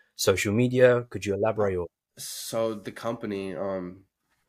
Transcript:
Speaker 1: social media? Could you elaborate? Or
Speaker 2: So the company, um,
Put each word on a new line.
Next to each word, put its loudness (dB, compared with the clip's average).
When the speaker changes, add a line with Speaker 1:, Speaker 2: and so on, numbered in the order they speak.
Speaker 1:
social 2
media? 6
Could -10
you 0
elaborate? 0
Or -4
Speaker 2:
So -6
the -12
company, -6
um, -8